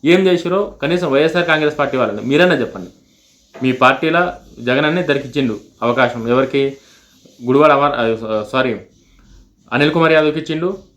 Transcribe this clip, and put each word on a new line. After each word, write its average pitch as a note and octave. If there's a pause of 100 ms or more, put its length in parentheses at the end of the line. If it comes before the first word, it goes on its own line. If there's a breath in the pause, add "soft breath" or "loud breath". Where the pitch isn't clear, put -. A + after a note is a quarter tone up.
ఏం F#3
చేసిరో F3+
కనీసం E3
వైఎస్ఆర్ D#3+
కాంగ్రెస్ D3+
పార్టీ C3+
వాళ్ళని A2
మీరన్నా D3+
చెప్పండి. G2 (760 soft breath)
మీ C3
పార్టీలో D#3+ (320)
జగనన్న D3
ఇద్దరికి C#3+
ఇచ్చిండు A#2+ (240)
అవకాశం, A#2+
ఎవరికి? C3+ (680 soft breath)
గుడివాడ C#3+
అమర్, A#2+
ఆ, G#2+
సారీ, C3 (1000 soft breath)
అనిల్ D3
కుమార్ D#3+
యాదవ్కి D#3
ఇచ్చిండు E3 (200)